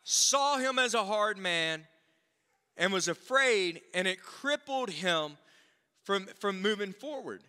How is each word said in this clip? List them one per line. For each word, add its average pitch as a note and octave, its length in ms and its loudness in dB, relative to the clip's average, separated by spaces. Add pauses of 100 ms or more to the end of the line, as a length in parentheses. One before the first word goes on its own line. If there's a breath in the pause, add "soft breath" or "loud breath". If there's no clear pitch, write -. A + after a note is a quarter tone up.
saw C#4 520 2
him C4 220 0
as A#3+ 160 2
a A3 100 2
hard G#3 320 0
man E3 500 -2 (920)
and F#3+ 160 2
was F3 140 0
afraid, G3 760 2 (100)
and F3+ 160 0
it F#3 140 -4
crippled C4+ 680 -4
him D#3 480 -2 (680 soft breath)
from, G3 260 -2 (120)
from F#3+ 220 -2
moving G3+ 320 0
forward. A#3+ 540 -10